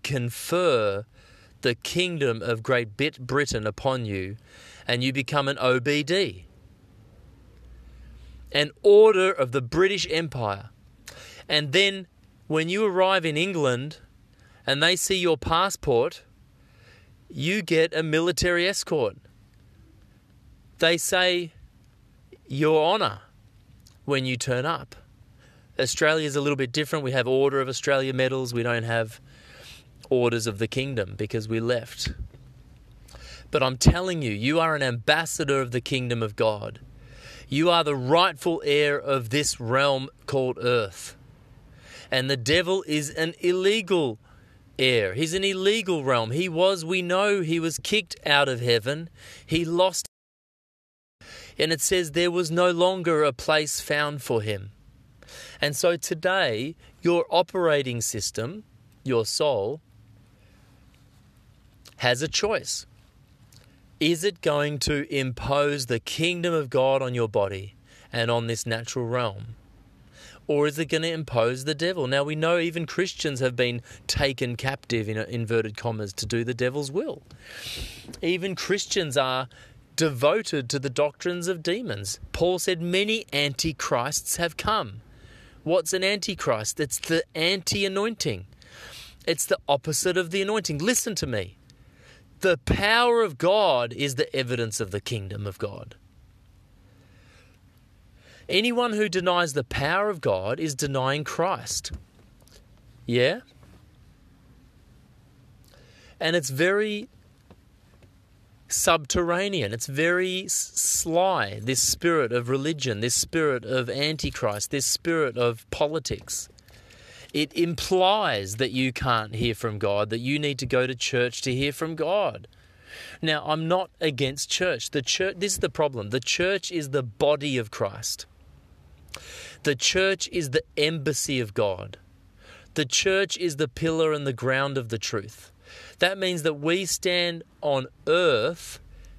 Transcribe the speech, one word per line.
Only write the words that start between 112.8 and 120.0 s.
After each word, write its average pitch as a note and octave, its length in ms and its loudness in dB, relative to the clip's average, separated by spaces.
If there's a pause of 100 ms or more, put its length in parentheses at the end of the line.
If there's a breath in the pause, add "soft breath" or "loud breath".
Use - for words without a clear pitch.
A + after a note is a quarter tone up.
this A#2+ 160 0
spirit D3 500 0
of B2 240 -2
antichrist, C3 800 -4
this C#3 140 -2
spirit D#3 520 0
of A#2+ 340 0
politics. - 800 -4 (840 loud breath)
It D3 200 -2
implies E3+ 1000 2
that A#2 160 0
you B2+ 220 0
can't A2+ 420 0
hear A2+ 200 0
from G#2+ 240 -6
God, G2+ 300 0